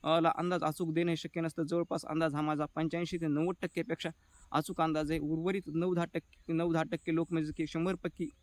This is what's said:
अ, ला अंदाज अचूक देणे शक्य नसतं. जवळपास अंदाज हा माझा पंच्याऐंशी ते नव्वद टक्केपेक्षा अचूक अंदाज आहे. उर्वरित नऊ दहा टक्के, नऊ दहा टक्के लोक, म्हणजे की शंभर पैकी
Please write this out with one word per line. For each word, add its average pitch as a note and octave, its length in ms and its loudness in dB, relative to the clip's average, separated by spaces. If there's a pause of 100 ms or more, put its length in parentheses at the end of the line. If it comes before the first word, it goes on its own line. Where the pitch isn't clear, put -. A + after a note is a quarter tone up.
अ, D#3+ 160 4
ला E3 160 4
अंदाज F3 280 0
अचूक D#3+ 300 -2
देणे E3+ 220 2
शक्य E3 260 -6
नसतं. E3 220 -2
जवळपास E3+ 420 -2
अंदाज D#3+ 300 0
हा D3+ 60 0
माझा D3+ 240 0 (100)
पंच्याऐंशी E3+ 420 -2
ते E3 100 -2
नव्वद D#3+ 340 0
टक्केपेक्षा E3 480 -4 (420)
अचूक D#3+ 300 0
अंदाज D#3 300 2
आहे. D#3+ 80 0
उर्वरित E3 480 0
नऊ E3+ 280 2
दहा E3+ 100 4
टक्के, - 480 -6
नऊ E3 200 4
दहा D#3+ 100 4
टक्के E3 320 -2
लोक, E3 160 2
म्हणजे D#3 260 0
की D#3 100 -2
शंभर F3 280 0
पैकी E3 340 -6 (140)